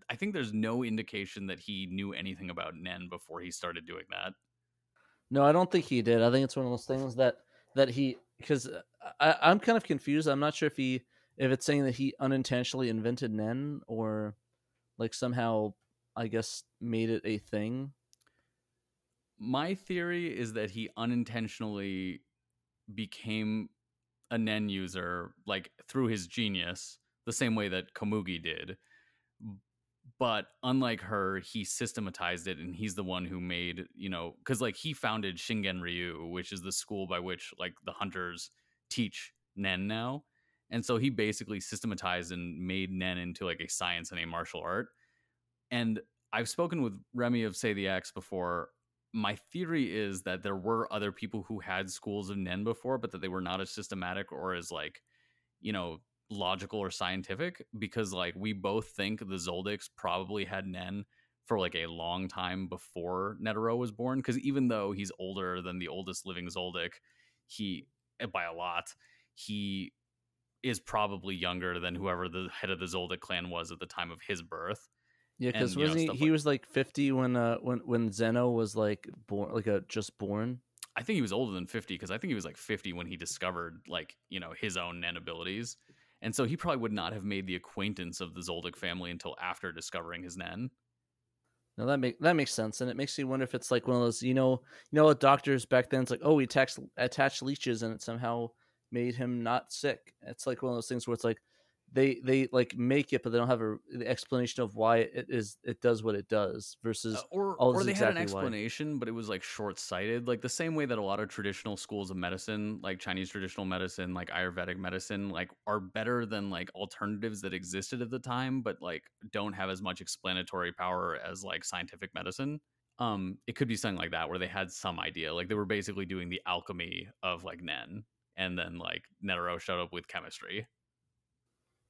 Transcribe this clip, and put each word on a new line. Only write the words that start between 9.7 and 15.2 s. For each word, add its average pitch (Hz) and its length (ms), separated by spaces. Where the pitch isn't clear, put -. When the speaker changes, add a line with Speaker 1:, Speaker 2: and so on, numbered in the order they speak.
Speaker 2:
of - 60
confused. 151 440
I'm 139 120
not 147 140
sure 151 140
if - 100
he, 131 280
if 131 140
it's 131 140
saying 143 200
that 123 100
he 135 240
unintentionally 127 680
invented 113 420
Nen 120 560
or, 107 500
like, 113 160
somehow, 117 600